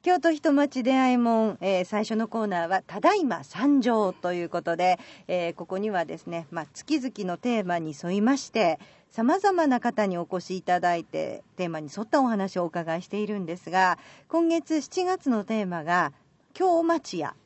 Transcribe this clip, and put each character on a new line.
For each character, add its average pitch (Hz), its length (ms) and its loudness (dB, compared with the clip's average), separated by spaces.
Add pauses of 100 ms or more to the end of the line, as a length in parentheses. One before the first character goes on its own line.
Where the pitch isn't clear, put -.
京 359 120 4
都 330 120 4
人 302 220 2
町 285 280 0
出 254 120 2
会 262 180 4
い 247 60 4
門、 226 420 2
え 185 220 0
ー、 - 20 -2
最 208 200 -2
初 214 120 -4
の 220 120 -2
コ 226 160 -4
ー - 20 -2
ナ 175 180 -2
ー 165 60 -6
は、 185 160 0
た 185 120 -12
だ 302 160 4
い 381 120 0
ま 170 180 -4
参 269 380 2
上 214 320 2
と 180 180 -4
い 175 120 -4
う 165 40 -8
こ 170 140 -4
と 170 120 -2
で、 175 240 2 (280)
え 175 240 -2
ー、 156 40 -12
こ 170 120 -12
こ 190 100 -6
に 208 140 -2
は 175 160 -2
で 165 100 -10
す - 120 -16
ね、 170 220 -8
ま 170 120 -6
あ、 147 100 -10
月 - 260 -4
々 208 320 -6
の 175 60 -4
テ 233 240 -2
ー 196 60 -4
マ 175 120 0
に 156 240 -6
沿 175 140 -2
い 208 60 2
ま 262 160 4
し - 120 -12
て、 175 280 2 (320)
様 247 280 2
々 381 280 2
な 247 140 2
方 226 260 0
に 185 100 -2
お 170 60 -4
越 180 180 -4
し 185 160 -6
い 180 60 -8
た 180 180 2
だ 175 160 2
い 170 80 -6
て、 156 400 -8 (140)
テ 180 80 -2
ー - 20 -4
マ 160 120 -6
に 151 140 -12
沿 208 100 -6
っ - 20 -8
た 294 160 2
お 262 40 4
話 196 320 -2
を 180 40 0
お 175 60 0
伺 165 280 -4
い 180 60 -6
し - 60 -18
て 202 100 -6
い 208 80 -2
る 208 120 -6
ん 190 60 -6
で 165 140 -6
す - 100 -16
が、 180 300 2 (300)
今 330 200 2
月 320 320 0
七 359 240 -4
月 370 240 -2
の 220 160 0
テ 220 200 -2
ー - 20 -4
マ 170 180 -6
が、 165 300 0 (400)
京 349 280 2
町 330 360 -2
屋 147 160 -6 (120)